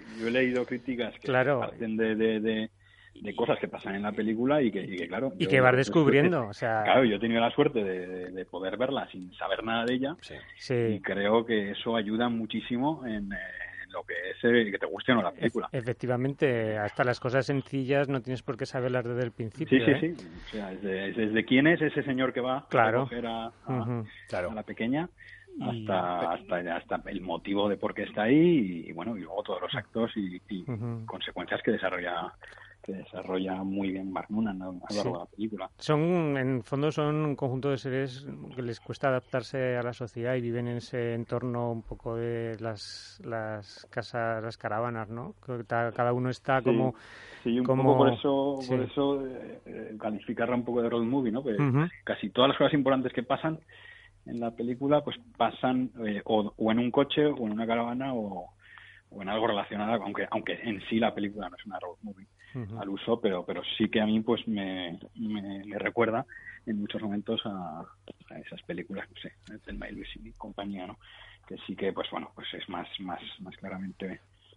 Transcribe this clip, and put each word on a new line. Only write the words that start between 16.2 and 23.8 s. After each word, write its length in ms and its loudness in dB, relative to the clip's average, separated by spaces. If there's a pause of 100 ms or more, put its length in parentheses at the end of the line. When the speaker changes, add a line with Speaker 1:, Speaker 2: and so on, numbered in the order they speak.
Speaker 2:
hasta 260 0
las 160 2
cosas 240 2
sencillas 640 0
no 140 -2
tienes 200 -6
por 140 -6
qué 80 -6
saberlas 400 -2
desde 200 -2
el 80 -4
principio, 520 2
Speaker 1:
Sí, 160 8
sí, 60 2
Speaker 2:
¿eh? 100 -2
Speaker 1:
sí. 100 -12
O 240 -16
sea, 220 -6
es 100 -10
de, 280 -2
es 60 -6
desde 280 2
quién 220 6
es 160 6
ese 220 0
señor 280 0
que 80 -4
va 300 -2
Speaker 2:
Claro. 300 6
Speaker 1:
a 40 2
recoger 220 -4
a, 200 -4
a, 60 -10 (300)